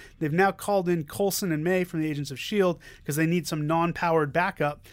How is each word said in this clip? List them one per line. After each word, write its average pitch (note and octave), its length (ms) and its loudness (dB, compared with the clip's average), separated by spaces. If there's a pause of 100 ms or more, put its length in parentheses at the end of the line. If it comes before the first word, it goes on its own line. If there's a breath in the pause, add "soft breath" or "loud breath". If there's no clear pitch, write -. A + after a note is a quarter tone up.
(180 loud breath)
They've D3+ 140 -2
now F#3+ 180 4
called F#3+ 380 0
in E3+ 160 0
Coulson G3 480 -2
and D3+ 100 -2
May F3+ 220 2
from F3 180 -6
the D#3 80 -2
Agents C#3+ 220 -6
of B2+ 80 -12
shield F#3 400 0 (260 loud breath)
'cause D3 100 -2
they D#3+ 100 2
need E3+ 200 0
some D3+ 200 -4
non-powered E3 680 0
backup E3 600 -2